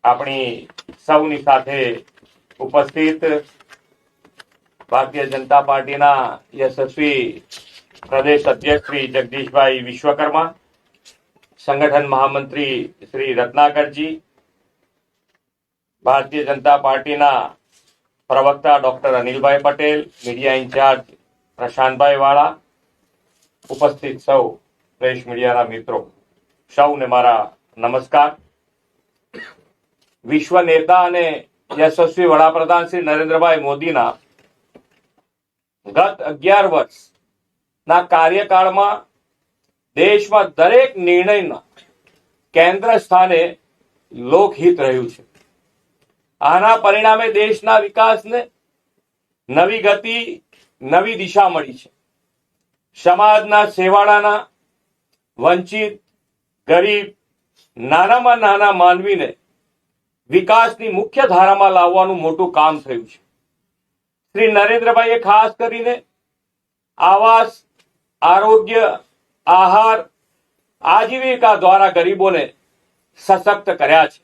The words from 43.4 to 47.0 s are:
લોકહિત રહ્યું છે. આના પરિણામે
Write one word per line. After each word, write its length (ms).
લોકહિત 520
રહ્યું 300
છે. 80
આના 340
પરિણામે 420